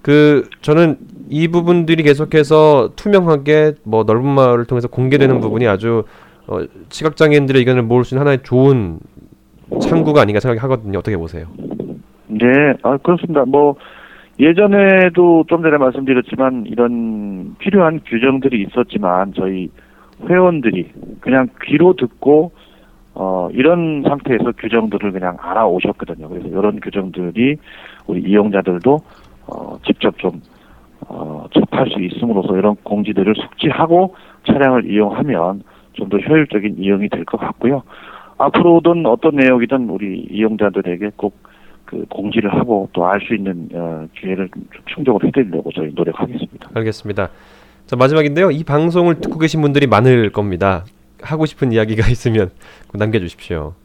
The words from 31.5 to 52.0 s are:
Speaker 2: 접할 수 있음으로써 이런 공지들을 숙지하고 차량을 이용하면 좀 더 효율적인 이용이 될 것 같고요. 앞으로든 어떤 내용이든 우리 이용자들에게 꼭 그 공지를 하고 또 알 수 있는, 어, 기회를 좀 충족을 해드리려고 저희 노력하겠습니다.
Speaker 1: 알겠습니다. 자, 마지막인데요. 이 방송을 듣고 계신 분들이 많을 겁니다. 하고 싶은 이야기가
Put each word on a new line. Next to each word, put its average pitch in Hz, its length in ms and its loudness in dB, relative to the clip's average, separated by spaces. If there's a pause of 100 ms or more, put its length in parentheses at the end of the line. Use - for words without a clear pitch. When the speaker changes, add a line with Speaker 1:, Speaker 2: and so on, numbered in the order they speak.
Speaker 2:
접할 - 380 0
수 107 100 -8
있음으로써 98 560 -2
이런 101 200 0
공지들을 104 600 -2
숙지하고 165 800 0 (320)
차량을 131 440 2
이용하면 101 720 -2 (320)
좀 101 140 -8
더 98 80 -2
효율적인 107 600 0
이용이 196 320 -2
될 - 160 -8
것 - 120 -8
같고요. 139 440 -4 (560)
앞으로든 170 640 4
어떤 139 320 0
내용이든 127 540 2
우리 95 400 -8
이용자들에게 101 840 -2
꼭 101 180 -6 (580)
그 - 160 -10
공지를 101 460 -4
하고 104 400 -2
또 87 120 -2
알 98 140 0
수 - 140 -6
있는, 95 400 -8
어, 82 320 -8 (120)
기회를 95 320 -8
좀 - 360 -20
충족을 127 400 -2
해드리려고 87 460 -2
저희 76 220 -8
노력하겠습니다. - 800 -8
Speaker 1:
알겠습니다. 104 540 -6 (560)
자, - 120 -6
마지막인데요. 147 540 2
이 156 140 -4
방송을 170 560 0
듣고 - 180 -8
계신 160 220 0
분들이 143 260 2
많을 117 440 4
겁니다. 95 540 -2 (380)
하고 156 220 -4
싶은 143 280 -2
이야기가 110 360 0